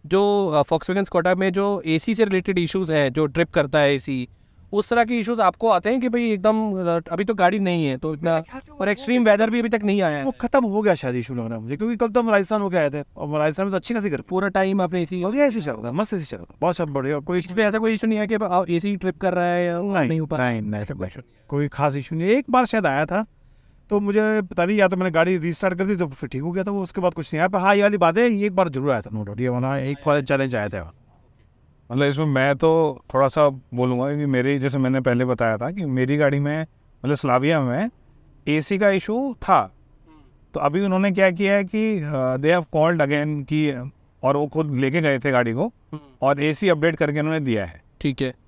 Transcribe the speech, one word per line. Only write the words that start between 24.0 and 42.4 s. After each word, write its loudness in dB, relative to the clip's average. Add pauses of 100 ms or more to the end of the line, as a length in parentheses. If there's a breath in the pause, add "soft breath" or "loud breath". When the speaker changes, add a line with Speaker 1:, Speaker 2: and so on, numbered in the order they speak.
Speaker 2:
मुझे 2
पता -2
नहीं, 2
या 6
तो 0
मैंने 0
गाड़ी 2
रीस्टार्ट -2
कर 0
दी 0
तो 0
फिर -10
ठीक -6
हो -6
गया -4
था -4
वो, -4
उसके -8
बाद 0
कुछ -8
नहीं -2
आया। 2
पर 0
हाँ, 4
ये 4
वाली 2
बात 4
है, 4
ये 0
एक -2
बार 2
जरूर -2
आया 2
था, -14
no -6
doubt, -10
ये 0
वरना -2
एक -4 (100)
बार 4
चैलेंज -2
आया -2
था। -10 (1000)
Speaker 3:
मतलब 2
इसमें 0
मैं 2
तो 2 (120)
थोड़ा 4
सा 4
बोलूँगा -2
कि -2
मेरी, 2
जैसे -2
मैंने 0
पहले 2
बताया 0
था -4
कि -6
मेरी 0
गाड़ी 2
में, -4 (380)
मतलब 0
स्लाविया 2
में -2 (580)
एसी 0
का 4
इशू -2
था, 2 (840)
तो -4
अभी 0
उन्होंने 0
क्या 4
किया 0
है 0
कि, -2
अ, -2
they 0